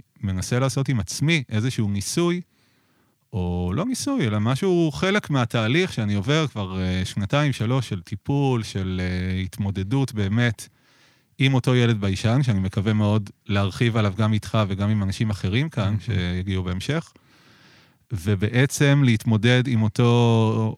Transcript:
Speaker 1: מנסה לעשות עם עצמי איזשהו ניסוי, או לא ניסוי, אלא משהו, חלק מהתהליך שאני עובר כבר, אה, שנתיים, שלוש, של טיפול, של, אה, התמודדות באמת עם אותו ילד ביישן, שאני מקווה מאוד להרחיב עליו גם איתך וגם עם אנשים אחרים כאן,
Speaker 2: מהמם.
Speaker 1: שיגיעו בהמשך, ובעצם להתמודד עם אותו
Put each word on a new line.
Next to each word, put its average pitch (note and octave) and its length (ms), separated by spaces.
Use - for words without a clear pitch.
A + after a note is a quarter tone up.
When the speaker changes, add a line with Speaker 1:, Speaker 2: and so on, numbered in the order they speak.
Speaker 1:
מנסה F#2+ 380
לעשות C3+ 300
עם B2 120
עצמי D3 480
איזשהו A2 420
ניסוי, E3+ 500
או F2+ 420
לא D#3+ 100
ניסוי, B3+ 420
אלא G#2+ 140
משהו, E3 520
חלק F#3+ 380
מהתהליך B2+ 640
שאני G#2 220
עובר C#3+ 320
כבר, F#2 340
אה, F#2 240
שנתיים, C3+ 480
שלוש, A#2+ 360
של F#2+ 140
טיפול, C3+ 600
של, F#2 420
אה, F#2 360
התמודדות G2 720
באמת G#2+ 540
עם C3+ 160
אותו B2+ 200
ילד A#2 260
ביישן, A2 420
שאני G#2+ 180
מקווה G2 320
מאוד G#2+ 380
להרחיב G2+ 500
עליו G#2 200
גם A2 160
איתך G#2+ 260
וגם G2+ 220
עם G#2+ 120
אנשים A2 280
אחרים A2+ 380
כאן, G#2+ 160
Speaker 2:
מהמם. G2 160
Speaker 1:
שיגיעו F#2 640
בהמשך, F#2+ 480
ובעצם B2 920
להתמודד A#2+ 640
עם A#2 160
אותו A2+ 960